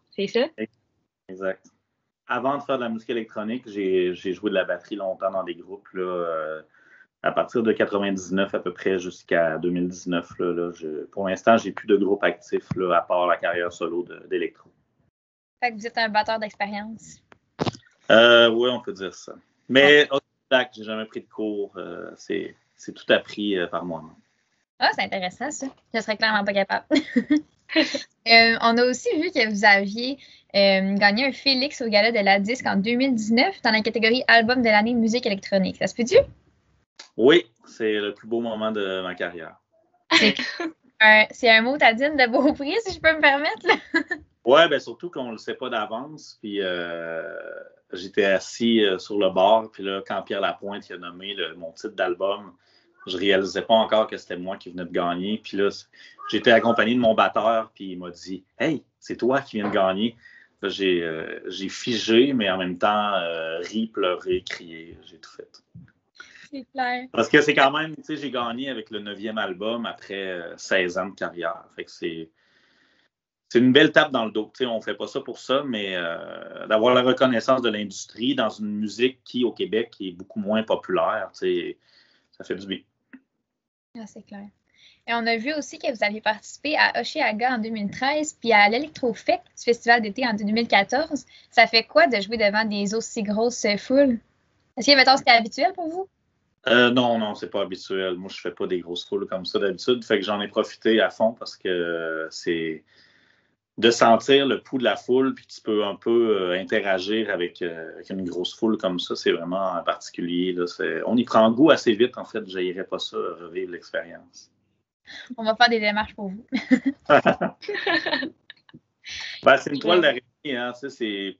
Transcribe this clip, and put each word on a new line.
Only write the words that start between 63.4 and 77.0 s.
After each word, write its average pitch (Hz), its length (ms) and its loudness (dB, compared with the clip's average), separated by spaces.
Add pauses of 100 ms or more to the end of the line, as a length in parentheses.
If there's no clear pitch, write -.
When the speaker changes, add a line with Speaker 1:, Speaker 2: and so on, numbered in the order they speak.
Speaker 2:
ri, 107 260 -6
pleuré, 92 600 -2
crié. 82 480 -16 (100)
J'ai 82 120 -20
tout - 140 -20
fait. - 180 -20 (1040)
Speaker 3:
C'est 277 200 -14
clair. 247 400 -6
Speaker 2:
Parce - 180 0
que 147 120 6
c'est 147 140 0
quand 139 160 6
même, 156 240 -4
tu 139 80 -18
sais, 156 140 -8
j'ai 139 120 -8
gagné 120 400 -6
avec 110 220 -12
le 104 80 -10
neuvième 104 400 -8
album 104 480 -6
après, 98 400 -10
euh, 85 300 -10
seize 92 420 -2
ans 92 80 -4
de 95 80 -14
carrière. 85 480 -8 (120)
Fait - 100 -12
que - 40 -20
c'est, 82 400 -10 (1200)
c'est - 80 0
une 127 160 6
belle 151 180 6
tape 156 200 2
dans 117 140 -2
le 107 60 -8
dos. 110 220 -6
Tu 131 120 -4
sais, 120 40 -6
on 113 120 -6
fait 107 120 -8
pas 104 140 -8
ça 135 140 -8
pour - 180 -14
ça, 135 260 -2
mais, 104 300 -6
euh, 85 720 -10
d'avoir 110 260 4
la 123 80 6